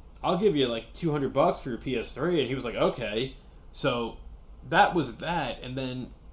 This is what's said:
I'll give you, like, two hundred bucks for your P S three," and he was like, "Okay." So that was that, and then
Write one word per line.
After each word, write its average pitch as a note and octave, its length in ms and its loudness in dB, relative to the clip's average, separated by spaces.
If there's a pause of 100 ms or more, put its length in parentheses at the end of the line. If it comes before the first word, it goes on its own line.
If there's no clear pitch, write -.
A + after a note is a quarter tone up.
(220)
I'll E3+ 160 2
give F#3 180 6
you, C3+ 120 4
like, A2+ 260 -4
two E3 180 0
hundred C#3 220 0
bucks D#3+ 280 4
for C3+ 80 -8
your A2+ 100 -4
P B2+ 180 -2
S G#2+ 160 -4
three," D#3+ 260 2
and A#2+ 80 2
he B2+ 80 -2
was C3 100 -6
like, A2 100 -4
"Okay." A#2+ 600 0 (360)
So A#2+ 460 -2 (520)
that F3+ 240 6
was C#3 240 0
that, C#3+ 440 -4
and B2+ 160 -8
then B2+ 340 -6 (220)